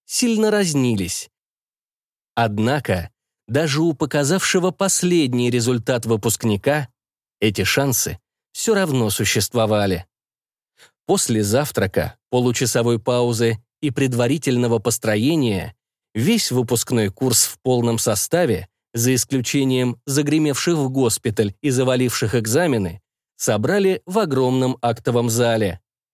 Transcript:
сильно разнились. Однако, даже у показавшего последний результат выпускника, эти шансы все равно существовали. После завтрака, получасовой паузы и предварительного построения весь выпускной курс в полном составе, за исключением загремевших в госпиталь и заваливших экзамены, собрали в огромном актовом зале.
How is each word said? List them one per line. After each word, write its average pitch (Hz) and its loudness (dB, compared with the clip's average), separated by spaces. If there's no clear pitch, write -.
сильно 214 0
разнились. 131 0
Однако, 110 0
даже 147 0
у 170 2
показавшего 160 0
последний 160 0
результат 120 0
выпускника, 117 0
эти 104 0
шансы 135 -2
все - 0
равно 135 0
существовали. 104 0
После 117 0
завтрака, 98 -2
получасовой 120 0
паузы 120 0
и 147 -2
предварительного 123 0
построения 110 0
весь 185 0
выпускной 117 0
курс 127 0
в - -6
полном 117 2
составе, 113 0
за 120 2
исключением 127 0
загремевших 151 0
в 139 0
госпиталь 117 0
и 151 -4
заваливших 127 0
экзамены, 110 0
собрали 180 0
в 185 -4
огромном 131 0
актовом 120 0
зале. 110 0